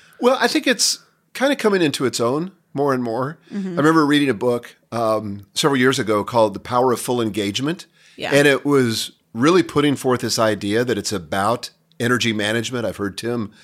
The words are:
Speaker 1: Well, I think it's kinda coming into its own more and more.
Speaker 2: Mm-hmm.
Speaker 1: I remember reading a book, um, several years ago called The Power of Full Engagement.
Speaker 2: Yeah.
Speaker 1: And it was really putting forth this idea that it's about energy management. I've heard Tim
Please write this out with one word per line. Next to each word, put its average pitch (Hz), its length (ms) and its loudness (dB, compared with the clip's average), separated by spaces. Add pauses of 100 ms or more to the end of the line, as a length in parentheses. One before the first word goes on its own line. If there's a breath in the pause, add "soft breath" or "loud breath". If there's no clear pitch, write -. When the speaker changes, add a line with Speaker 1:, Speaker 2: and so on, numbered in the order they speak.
(180 loud breath)
Speaker 1:
Well, 247 220 2
I 240 80 4
think 302 180 0
it's - 380 0 (300)
kinda 269 200 0
coming 202 280 2
into 143 220 0
its 113 140 -2
own 143 320 -2 (240)
more 143 180 0
and 127 100 -2
more. 127 360 -4 (140)
Speaker 2:
Mm-hmm. 190 220 -6
Speaker 1:
I - 20 -8
remember 160 300 4
reading 143 220 2
a 120 60 0
book, 120 400 -2 (160)
um, 107 640 -2
several 139 240 2
years 127 200 4
ago 104 260 0
called 110 280 2
The 98 60 -12
Power 127 320 0
of 110 100 0
Full 123 200 -2
Engagement. 107 680 -4 (300 soft breath)
Speaker 2:
Yeah. - 180 -4
Speaker 1:
And 143 140 6
it 139 160 2
was 131 480 0 (220)
really 156 280 4
putting 147 320 0
forth 127 280 -2
this 113 160 -2
idea 107 460 0
that 117 140 -2
it's 98 140 -6
about 101 580 -4 (300)
energy 120 320 0
management. 113 540 -4
I've 110 100 -6
heard 98 200 -6
Tim 117 360 -8 (120 soft breath)